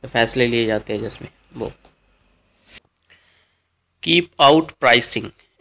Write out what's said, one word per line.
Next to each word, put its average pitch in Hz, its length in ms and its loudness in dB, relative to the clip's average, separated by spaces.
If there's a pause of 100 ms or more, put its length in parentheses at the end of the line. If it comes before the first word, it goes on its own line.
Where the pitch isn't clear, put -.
फैसले 120 420 0
लिए 117 200 -2
जाते 107 260 -4
हैं 104 80 -6
जिसमें - 280 -12 (260)
वो। 117 160 -10 (2250)
कीप 170 280 0 (100)
आउट 156 320 4
प्राइसिंग, 120 580 0 (300)